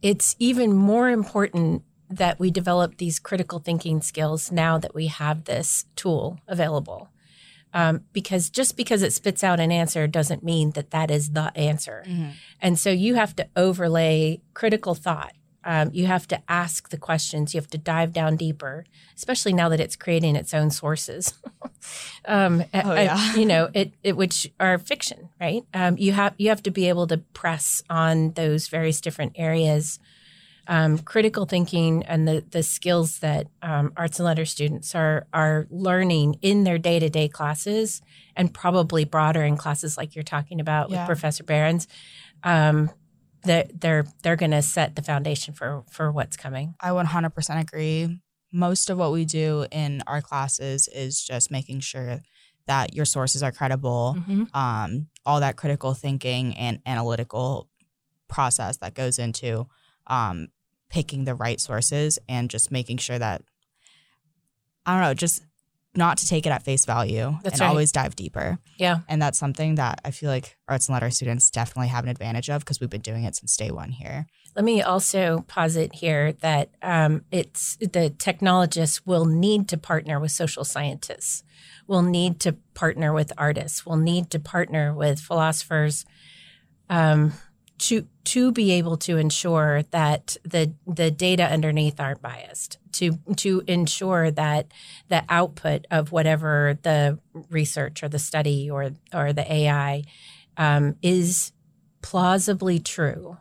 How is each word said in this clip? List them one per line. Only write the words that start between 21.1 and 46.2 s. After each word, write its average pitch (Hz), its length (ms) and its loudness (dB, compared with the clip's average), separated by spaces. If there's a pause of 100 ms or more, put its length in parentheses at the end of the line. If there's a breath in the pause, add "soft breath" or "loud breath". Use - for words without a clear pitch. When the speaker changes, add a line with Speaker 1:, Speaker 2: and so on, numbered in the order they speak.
Speaker 1:
<laughs> - 440 -16
um, 185 380 4 (100)
Speaker 2:
Oh, 196 180 4
Speaker 1:
uh, - 20 4
Speaker 2:
yeah. 208 420 4
Speaker 1:
you 220 100 6
know, 165 280 4
it, 196 200 0 (100)
it, 196 120 2
which 180 340 0 (100)
are 185 180 4
fiction, - 520 -6 (120)
right? 180 220 -2 (100)
Um, 180 240 2
you 196 160 2
have, 202 240 2
you 208 120 2
have 214 140 2
to 196 80 -2
be 180 160 2
able 175 200 2
to 165 100 0
press - 720 -4
on 160 440 2
those 160 340 0
various 160 340 -2
different - 340 -6
areas. 160 640 0 (680 soft breath)
Um, 160 300 4
critical 220 480 0
thinking 165 600 2
and 156 220 0
the, 156 220 0
the 165 140 -2
skills 175 560 0
that, 147 280 -2 (140)
um, 151 340 -2
arts 170 220 -4
and 175 80 -2
letters 160 240 0
students 151 460 -4
are, 156 360 0
are 156 380 2
learning 175 720 2
in 202 220 4
their 175 160 2
day-to-day 160 480 2
classes 180 720 -4 (340 soft breath)
and 175 160 2
probably 170 540 2
broader 156 380 2
in 147 140 4
classes 147 380 -4
like 151 200 -8
you're 156 80 -8
talking 147 360 -4
about 151 300 0
with 185 80 -2
Speaker 2:
Yeah. 175 80 -2
Speaker 1:
Professor 156 380 -2
Behrens, 160 440 2 (560 loud breath)
um, 151 460 4 (540)
that 170 360 0
they're, 156 280 2 (160)
they're 165 120 2
gonna 156 280 2
set 151 320 -2
the 147 80 -8
foundation 147 500 -4
for, 135 380 -8
for 156 200 -2
what's 143 240 -4